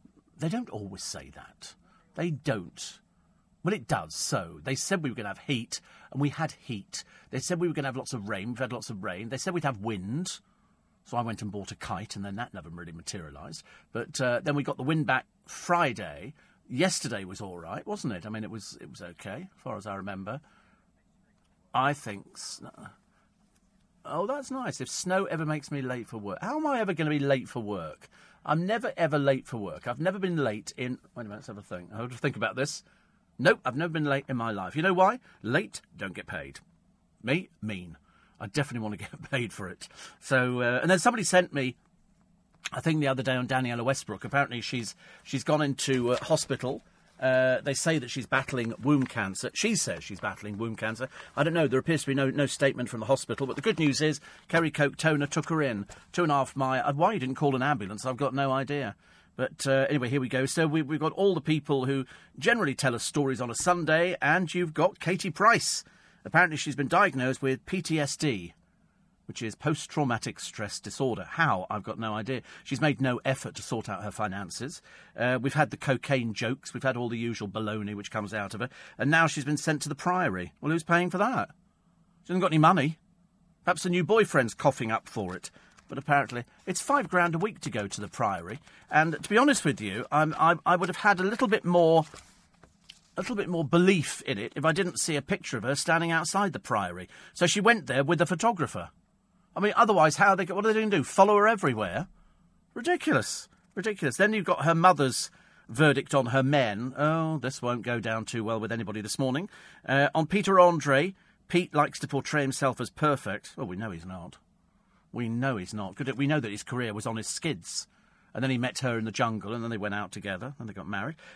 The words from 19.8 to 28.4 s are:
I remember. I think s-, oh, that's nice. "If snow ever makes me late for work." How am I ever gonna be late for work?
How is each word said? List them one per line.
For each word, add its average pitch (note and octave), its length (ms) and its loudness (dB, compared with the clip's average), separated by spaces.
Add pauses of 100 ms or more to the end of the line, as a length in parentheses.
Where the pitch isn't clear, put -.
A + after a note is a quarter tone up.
I G2 100 -8
remember. G2 460 -8 (1300)
I C3 220 2
think G#2 400 -10
s-, - 300 -14 (1400)
oh, E3 200 -4
that's C4+ 240 -6
nice. B3+ 320 -6
"If B2 80 -8
snow F#3 360 0
ever D#3+ 200 -2
makes D3+ 240 -4
me C#3 140 -4
late B2 240 -6
for A#2 100 -12
work." G2+ 240 -8
How B3+ 160 -4
am D#4 80 -2
I C#4 140 2
ever G3 140 0
gonna D#3 180 0
be D3+ 80 2
late C#3 280 2
for B2 140 -8
work? F#2+ 480 -8 (340)